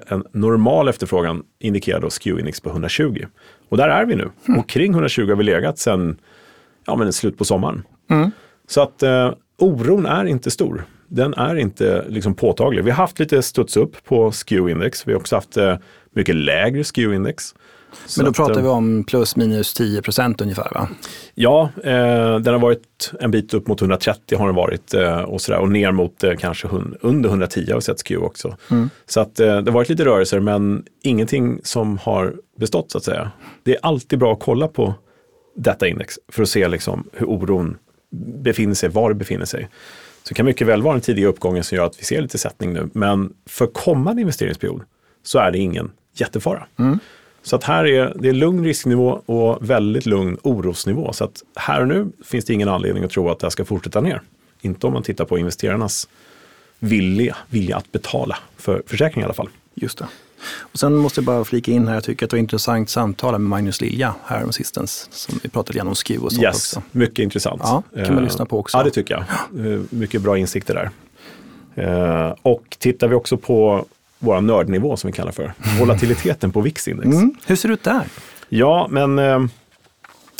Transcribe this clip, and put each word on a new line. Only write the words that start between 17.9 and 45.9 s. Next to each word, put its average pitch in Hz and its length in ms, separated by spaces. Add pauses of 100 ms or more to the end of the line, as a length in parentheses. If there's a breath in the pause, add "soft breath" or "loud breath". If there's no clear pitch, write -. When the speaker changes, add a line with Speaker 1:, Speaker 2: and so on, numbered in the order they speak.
Speaker 1:
Så - 140
Speaker 2:
Men 139 60
då 143 60
Speaker 1:
att, 135 60
Speaker 2:
pratar 143 220
Speaker 1:
eh, 127 40
Speaker 2:
vi 131 60
om 113 340
plus 120 320
minus 110 380
tio 104 280
procent 117 400
ungefär, 98 320
va? - 160 (460 loud breath)
Speaker 1:
Ja, 147 340 (140)
eh, 120 560
den 120 140
har 123 60
varit 120 600
en 120 120
bit 107 220
upp 107 140
mot 104 120
hundratrettio 95 560
har 104 100
den 95 100
varit, 87 380
eh, 87 280
och 92 200
sådär. 92 180
Och 95 120
ner 101 200
mot, 92 320
eh, 90 120
kanske 87 320
hun-, 95 340
under 120 280
hundratio 95 420
har - 40
vi 120 60
sett - 260
skew 85 180
också. - 320 (140 loud breath)
Speaker 2:
Mm. 120 180 (160 loud breath)
Speaker 1:
Så - 140
att, 107 200
eh, 113 60
det 104 260
har - 0
varit 120 180
lite 165 160
rörelser, 101 340
men 101 440 (200)
ingenting 123 600
som 107 340
har 95 360 (240)
bestått, 117 340
så - 60
att - 60
säga. - 280 (320 loud breath)
Det 123 120
är - 60
alltid 147 380
bra 120 140
att 107 60
kolla 127 280
på 107 260 (600 soft breath)
detta 101 320
index - 400
för - 160
att 95 60
se 95 180
liksom 87 460
hur - 160
oron 90 480 (680)
befinner 110 320
sig, 90 140
var 107 200
det 107 60
befinner 98 300
sig. - 220 (560 loud breath)
Så - 60
det - 40
kan 117 120
mycket 127 220
väl 107 140
vara 147 140
en 123 60
tidig 104 240
uppgång 90 380
som 92 120
gör 87 100
att 85 140
vi - 40
ser - 180
lite 131 160
sättning - 360
nu. 80 200
Men 101 400 (120)
för - 220
kommande 175 540
investeringsperiod 95 600 (420)
så - 160
är 95 120
det 90 60
ingen 85 340 (240)